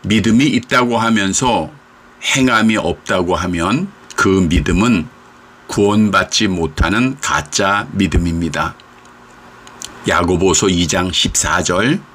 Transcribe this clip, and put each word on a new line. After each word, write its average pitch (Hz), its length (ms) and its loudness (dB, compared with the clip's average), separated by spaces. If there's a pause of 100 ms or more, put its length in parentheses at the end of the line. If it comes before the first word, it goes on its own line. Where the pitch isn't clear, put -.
믿음이 110 400 4
있다고 120 520 0
하면서 107 720 0 (640)
행함이 113 400 2
없다고 87 640 -2
하면 92 520 -2 (280)
그 - 100 0
믿음은 92 800 2 (600)
구원받지 101 800 2
못하는 90 720 -2
가짜 98 720 -2
믿음입니다. 85 800 -2 (1300)
야고보서 87 580 2
이 87 220 0
장 92 200 -2
십사 85 540 -2
절 107 380 0 (140)